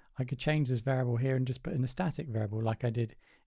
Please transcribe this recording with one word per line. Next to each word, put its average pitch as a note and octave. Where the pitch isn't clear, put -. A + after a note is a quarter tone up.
I C3
could B2+
change D3+
this B2
variable B2+
here C3
and B2+
just B2+
put -
in B2+
a B2+
static E3
variable G#2+
like A2
I A#2+
did A2+